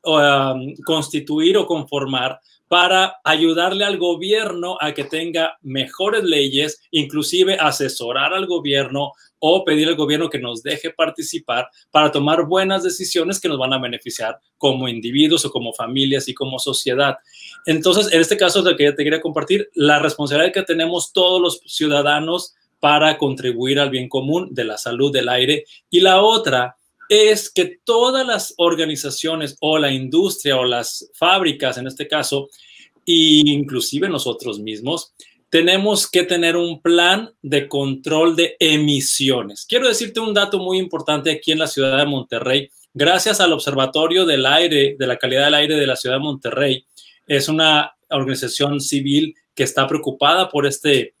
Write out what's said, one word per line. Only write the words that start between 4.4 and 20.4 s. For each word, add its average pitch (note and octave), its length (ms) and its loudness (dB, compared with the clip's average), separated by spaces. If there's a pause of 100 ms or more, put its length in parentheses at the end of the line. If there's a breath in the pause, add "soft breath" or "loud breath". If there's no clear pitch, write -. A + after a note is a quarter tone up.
a D3+ 140 -4
que C#3+ 100 -8
tenga D#3+ 580 -4
mejores F#3 640 -4
leyes, D3 580 0 (100)
inclusive D#3+ 680 0
asesorar C3+ 720 -2
al F#3+ 120 -2
gobierno C#3 680 -2 (260 soft breath)
o F3+ 240 4
pedir D#3 240 2
al E3 80 0
gobierno D3+ 340 0
que C#3+ 80 -6
nos A#2+ 240 -8
deje D3+ 300 -8
participar D#3 760 -4 (240 soft breath)
para D3+ 200 4
tomar D3+ 340 2
buenas F#3+ 380 0
decisiones F3+ 560 -4
que F3+ 80 -6
nos D3 100 -2
van C3 160 -2
a C3 60 -2
beneficiar A#2 580 -8 (200)
como C3+ 300 0
individuos C3+ 580 0
o - 60 -6
como A#2 220 -6
familias C3+ 540 -2
y B2 60 -10
como C3 260 -8
sociedad. C#3 560 0 (500 loud breath)
Entonces, F3 480 2
en E3 80 6
este - 160 2
caso, F#3 240 2
lo E3+ 140 2
que D3 160 4
te C#3+ 120 -4
quería D#3 180 0
compartir, E3+ 520 -2
la D3+ 260 4
responsabilidad D3 540 0